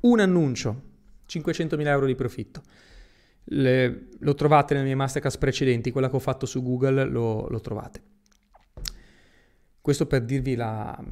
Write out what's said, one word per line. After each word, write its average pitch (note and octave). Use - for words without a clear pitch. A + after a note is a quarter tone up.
Un A#3+
annuncio, C#3
cinquecentomila D#3
euro C#3
di C3
profitto. -
Le, B2+
lo C#3+
trovate D3
nelle C3+
mie C3+
masterclass C3+
precedenti, C3
quella C3
che C3
ho C3
fatto C3
su B2+
Google C3+
lo, A2+
lo A2+
trovate. -
Questo D3
per C3
dirvi C3
la A2